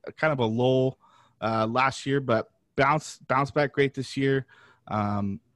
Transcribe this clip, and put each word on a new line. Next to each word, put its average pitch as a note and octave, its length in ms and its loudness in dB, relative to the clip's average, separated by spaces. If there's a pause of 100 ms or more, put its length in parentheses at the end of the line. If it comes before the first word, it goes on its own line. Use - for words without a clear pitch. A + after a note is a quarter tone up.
a - 60 -12
kind D#3 200 0
of C#3 60 -2
a A#2 80 2
lull, C3 520 2 (420)
uh, A2 260 0
last C3 400 0
year, C#3 140 0
but A#2+ 280 0 (280)
bounce, C#3+ 500 0
bounce C3+ 240 0
back D3 220 0
great C#3 220 0
this - 220 -8
year. C3+ 300 0 (400)
Um, G2+ 540 -2 (160)